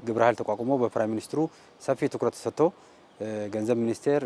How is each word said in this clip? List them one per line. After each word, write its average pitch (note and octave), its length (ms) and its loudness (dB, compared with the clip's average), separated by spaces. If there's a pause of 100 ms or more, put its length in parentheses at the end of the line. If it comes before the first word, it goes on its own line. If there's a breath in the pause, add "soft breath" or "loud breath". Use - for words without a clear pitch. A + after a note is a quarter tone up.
ግብረ A2+ 200 0
ኃይል A2+ 140 6
ተቋቁሞ A#2 400 -2
በፕራይም A2+ 340 0
ሚኒስትሩ A2 300 -4 (420 loud breath)
ሰፊ C3+ 260 -2
ትኩረት A#2+ 260 -2
ተሰጥቶ፣ - 260 -4 (600 loud breath)
እ፣ G#2 60 -6 (220)
ገንዘብ A2 300 0
ሚኒስቴር፣ A#2 480 0